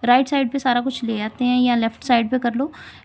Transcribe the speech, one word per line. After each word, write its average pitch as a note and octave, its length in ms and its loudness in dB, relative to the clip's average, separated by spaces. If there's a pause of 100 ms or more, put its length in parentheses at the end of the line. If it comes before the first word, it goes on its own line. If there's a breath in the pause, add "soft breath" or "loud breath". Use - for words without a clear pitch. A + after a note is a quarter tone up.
राइट B3+ 240 4
साइड C4+ 240 0
पे C#4 60 -4
सारा B3 220 0
कुछ B3+ 240 -6
ले A3 160 -4
आते A3 240 -6
हैं B3 160 2
या B3 160 2
लेफ़्ट A3+ 280 -4
साइड A#3 260 2
पे B3+ 80 0
कर A#3+ 160 -2
लो, C#4 160 -2 (340 loud breath)